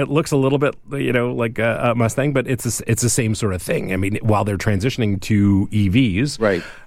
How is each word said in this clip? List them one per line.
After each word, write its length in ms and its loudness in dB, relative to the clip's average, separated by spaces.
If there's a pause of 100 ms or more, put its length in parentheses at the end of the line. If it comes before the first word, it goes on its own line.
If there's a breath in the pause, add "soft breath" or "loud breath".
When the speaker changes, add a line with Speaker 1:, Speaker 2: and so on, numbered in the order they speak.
Speaker 1:
it 80 -2
looks 240 0
a 20 4
little 220 4
bit, 180 0 (160)
you 220 -2
know, 200 0
like 260 -2
a, 320 0
a 40 -2
Mustang, 380 0
but 120 0
it's 360 -4
a, 100 -2
it's 100 0
the 80 0
same 260 0
sort 180 -2
of 80 -6
thing. 320 -4
I 20 0
mean, 260 -2
while 220 2
they're 140 0
transitioning 640 0
to 500 2
E 160 2
Vs, 540 0
Speaker 2:
Right. 200 2 (260 loud breath)